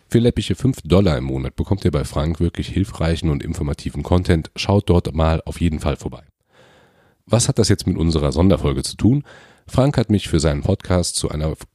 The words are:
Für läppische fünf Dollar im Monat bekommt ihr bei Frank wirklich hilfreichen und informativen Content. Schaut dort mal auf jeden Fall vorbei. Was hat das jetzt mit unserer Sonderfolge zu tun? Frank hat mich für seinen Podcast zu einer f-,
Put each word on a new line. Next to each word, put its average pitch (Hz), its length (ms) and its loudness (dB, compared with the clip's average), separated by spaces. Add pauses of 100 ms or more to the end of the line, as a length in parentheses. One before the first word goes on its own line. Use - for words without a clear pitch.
Für 120 100 4
läppische 113 360 0
fünf - 260 -2
Dollar 80 360 4
im 64 80 -4
Monat 65 300 -4
bekommt - 300 -2
ihr 90 60 2
bei 73 120 0
Frank 80 380 -2
wirklich 85 260 -2
hilfreichen 82 640 -2
und 71 140 0
informativen 73 600 -6
Content. 90 540 2
Schaut 104 320 0
dort 87 240 2
mal 80 320 2
auf 76 160 -8
jeden 78 180 0
Fall 71 160 -2
vorbei. - 280 -12 (1040)
Was - 200 2
hat - 120 0
das 95 100 2
jetzt - 180 0
mit 90 80 0
unserer 80 380 0
Sonderfolge 76 500 2
zu - 140 -10
tun? 135 260 2 (440)
Frank 139 280 2
hat 123 140 0
mich 101 180 0
für 78 140 0
seinen 71 220 0
Podcast 90 520 -2
zu - 140 -4
einer 76 220 -4
f-, - 240 -10